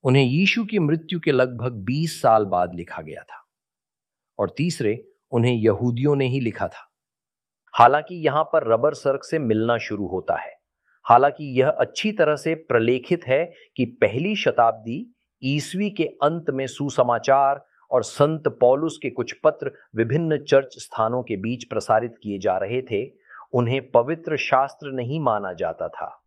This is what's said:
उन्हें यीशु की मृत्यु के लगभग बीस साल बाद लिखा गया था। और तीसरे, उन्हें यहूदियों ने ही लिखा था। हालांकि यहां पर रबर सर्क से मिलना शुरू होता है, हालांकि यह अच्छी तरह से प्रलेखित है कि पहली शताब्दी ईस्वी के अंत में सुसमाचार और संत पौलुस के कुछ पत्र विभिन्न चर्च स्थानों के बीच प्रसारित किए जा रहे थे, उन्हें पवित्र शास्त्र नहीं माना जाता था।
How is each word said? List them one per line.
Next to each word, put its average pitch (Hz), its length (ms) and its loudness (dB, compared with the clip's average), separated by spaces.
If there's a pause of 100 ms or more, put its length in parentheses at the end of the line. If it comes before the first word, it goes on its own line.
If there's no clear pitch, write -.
उन्हें 135 200 4
यीशु 185 420 2
की 208 140 -2
मृत्यु 160 400 -2
के 160 120 -2
लगभग 127 400 0
बीस 127 500 -4
साल 113 240 4
बाद 90 300 -2
लिखा 85 260 -12
गया 78 200 -16
था। - 260 -20 (920)
और 95 180 -2
तीसरे, 127 500 -2 (240)
उन्हें 123 240 2
यहूदियों 117 600 2
ने 135 100 0
ही 127 140 -2
लिखा 107 280 -4
था। - 240 -16 (840)
हालांकि 147 400 6
यहां 151 280 0
पर 139 300 0
रबर 135 200 2
सर्क 139 300 -2
से 160 160 -4
मिलना 113 380 0
शुरू 104 300 -6
होता 90 280 -4
है, - 180 -10 (500)
हालांकि 135 560 4
यह 156 100 4
अच्छी 151 420 -2
तरह 156 240 2
से 160 200 -4
प्रलेखित 127 720 0
है 147 260 0 (220)
कि 127 100 0
पहली 120 500 -2
शताब्दी 117 800 -2 (280)
ईस्वी 151 460 -2
के 196 140 -4
अंत 156 460 -2
में 131 180 -4
सुसमाचार 135 1000 0 (260)
और 123 120 2
संत 151 440 0
पौलुस 139 560 2
के 135 60 -2
कुछ - 340 -8
पत्र 135 280 0 (240)
विभिन्न 147 480 -2
चर्च 139 360 2
स्थानों 117 440 -4
के 113 120 -6
बीच 113 280 -6
प्रसारित 110 600 0
किए 101 160 -8
जा 92 180 -2
रहे 107 240 -4
थे, 120 300 -6 (420)
उन्हें 127 380 0
पवित्र 156 460 0
शास्त्र 139 540 -2
नहीं 131 280 -6
माना 104 340 -2
जाता 85 340 -6
था। - 400 -12